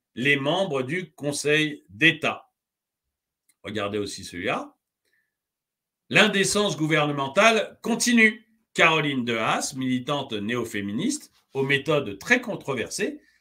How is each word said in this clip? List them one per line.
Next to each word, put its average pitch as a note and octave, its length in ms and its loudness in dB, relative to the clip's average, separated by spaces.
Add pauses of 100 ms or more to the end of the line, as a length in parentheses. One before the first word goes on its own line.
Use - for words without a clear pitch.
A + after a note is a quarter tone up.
(160)
les C#3+ 220 2
membres D3 460 0
du E3 280 -6
Conseil D3 760 -2
d'État. B2+ 600 2 (1120)
Regardez G#2 340 -4
aussi F#2+ 260 -6
celui-là. B2 540 -6 (1300)
L'indécence G3 680 2
gouvernementale D3+ 1040 2
continue. A3+ 680 2 (260)
Caroline D3+ 520 2
de A#2 100 0
Haas, C#3+ 400 -2
militante C3 560 -4
néo-féministe, A2+ 1000 -4 (180)
aux C3+ 120 -2
méthodes C#3 560 0
très A#3+ 200 2
controversées, F3 800 -6 (220)